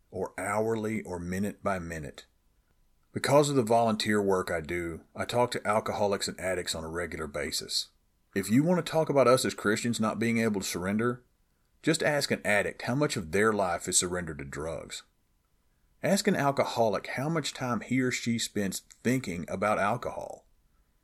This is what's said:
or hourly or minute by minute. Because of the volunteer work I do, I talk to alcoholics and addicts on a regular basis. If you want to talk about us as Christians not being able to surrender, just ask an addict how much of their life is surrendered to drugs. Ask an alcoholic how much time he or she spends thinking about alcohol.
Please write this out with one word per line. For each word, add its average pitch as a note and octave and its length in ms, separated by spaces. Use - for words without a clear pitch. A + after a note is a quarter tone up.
or F#2 280
hourly A2 640
or F2+ 160
minute F2+ 460
by G2 140
minute. E2 480
Because C#3+ 360
of C#3 80
the B2+ 60
volunteer A2 580
work F#2+ 300
I E2+ 100
do, E2+ 400
I G2 80
talk A#2+ 280
to - 140
alcoholics G#2 640
and - 100
addicts F2+ 360
on D#2+ 100
a D#2+ 40
regular E2 380
basis. - 640
If F#2+ 160
you B2 140
want F3 160
to E3 100
talk D#3+ 200
about C#3 180
us B2+ 180
as G2 100
Christians A2 440
not G#2+ 220
being A2+ 180
able A2 220
to F#2 60
surrender, G#2+ 580
just - 180
ask D3 300
an A2+ 140
addict G2 380
how A#2+ 120
much D3 220
of D#2+ 160
their G#2+ 200
life F#2 360
is F2+ 100
surrendered F2 400
to C#2+ 60
drugs. C#2+ 580
Ask F#3 280
an F#3+ 80
alcoholic B2 720
how C#3 200
much D#3+ 240
time B2 280
he B2+ 200
or B2+ 120
she A#2 260
spends G2+ 440
thinking G#2+ 460
about F#2+ 320
alcohol. - 680